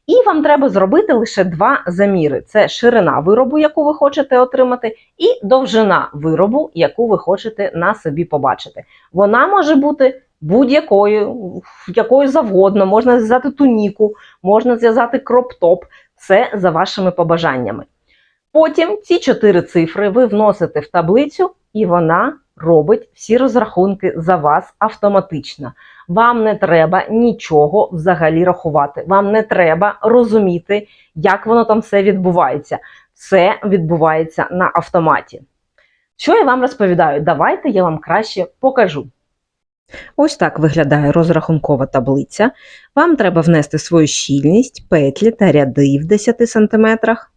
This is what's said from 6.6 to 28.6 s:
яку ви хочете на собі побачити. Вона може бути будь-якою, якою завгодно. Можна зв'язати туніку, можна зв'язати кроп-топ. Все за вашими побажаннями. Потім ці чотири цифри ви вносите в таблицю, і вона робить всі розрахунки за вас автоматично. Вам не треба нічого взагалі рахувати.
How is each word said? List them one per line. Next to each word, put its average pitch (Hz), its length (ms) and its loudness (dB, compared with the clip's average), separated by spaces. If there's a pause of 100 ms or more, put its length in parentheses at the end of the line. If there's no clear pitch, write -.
яку 165 340 -2
ви 208 100 2
хочете 202 580 -6
на 180 200 -2
собі 165 300 -6
побачити. 135 580 -4 (300)
Вона 208 340 2
може 349 280 0
бути 277 460 0 (200)
будь-якою, 214 1200 0 (340)
якою 254 320 2
завгодно. 202 580 2
Можна 240 320 2
зв'язати 254 340 0
туніку, 214 640 0 (300)
можна 226 340 2
зв'язати 233 400 0
кроп-топ. 233 640 0 (420)
Все 202 320 2
за 185 160 0
вашими 180 420 -2
побажаннями. 160 720 -4 (640)
Потім 320 520 0
ці 349 160 0
чотири 208 420 2
цифри 175 480 -2
ви 247 160 2
вносите 202 540 0
в - 80 -8
таблицю, 262 640 0 (220)
і 214 120 -2
вона 175 520 0 (180)
робить 160 580 0
всі - 240 -2
розрахунки 202 800 -2
за 165 180 0
вас 151 440 -2
автоматично. 190 960 -4 (340)
Вам 226 360 0
не 214 120 0
треба 165 540 0
нічого 208 840 0
взагалі 165 500 0
рахувати. 156 640 -2